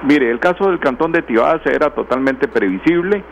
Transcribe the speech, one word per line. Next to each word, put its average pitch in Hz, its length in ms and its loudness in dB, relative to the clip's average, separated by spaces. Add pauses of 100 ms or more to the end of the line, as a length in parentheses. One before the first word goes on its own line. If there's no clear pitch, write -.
Mire, 139 280 2
el 120 80 -2
caso 180 300 0
del 175 100 -2
cantón 139 320 0
de 165 100 0
Tibás 143 440 0
era 143 260 0
totalmente 131 560 -2
previsible 165 840 0